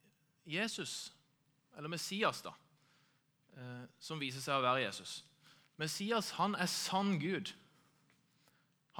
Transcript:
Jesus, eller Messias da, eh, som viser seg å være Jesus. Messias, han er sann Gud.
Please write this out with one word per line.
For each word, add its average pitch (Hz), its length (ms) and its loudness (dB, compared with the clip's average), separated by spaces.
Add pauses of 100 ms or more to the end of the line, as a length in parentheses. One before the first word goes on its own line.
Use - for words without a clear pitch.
(440)
Jesus, 180 680 -4 (680)
eller 151 160 -6
Messias 190 500 0
da, - 80 -8 (1040)
eh, 123 320 -12 (100)
som 156 220 -6
viser 131 240 -4
seg 139 140 4
å 127 100 6
være 127 160 6
Jesus. - 380 -6 (580)
Messias, 202 560 0
han 196 180 2
er 175 160 2
sann 196 520 2
Gud. 170 320 -2 (1500)